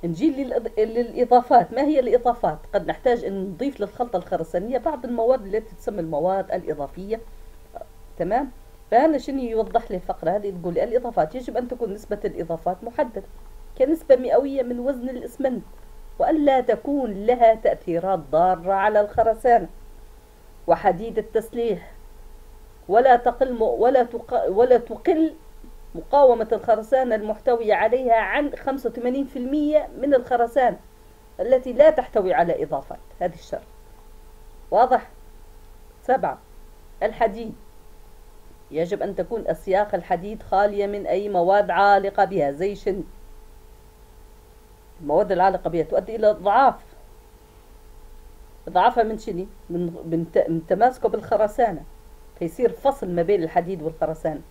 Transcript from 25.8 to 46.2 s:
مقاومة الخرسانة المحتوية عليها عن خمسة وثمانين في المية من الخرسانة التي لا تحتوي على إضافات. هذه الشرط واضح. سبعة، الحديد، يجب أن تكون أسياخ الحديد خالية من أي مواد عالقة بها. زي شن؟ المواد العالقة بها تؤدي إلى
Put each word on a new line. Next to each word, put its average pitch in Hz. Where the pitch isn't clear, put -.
مقاومة 247
الخرسانة 220
المحتوية 214
عليها 226
عن 226
خمسة 269
وثمانين 247
في 262
المية 294
من 285
الخرسانة 240
التي 254
لا 294
تحتوي 220
على 165
إضافات. 143
هذه 175
الشرط -
واضح. 233
سبعة، 254
الحديد، 226
يجب 175
أن 202
تكون 196
أسياخ 196
الحديد 190
خالية 202
من 202
أي 202
مواد 190
عالقة 196
بها. 170
زي 185
شن؟ 190
المواد 175
العالقة 180
بها 160
تؤدي 220
إلى 214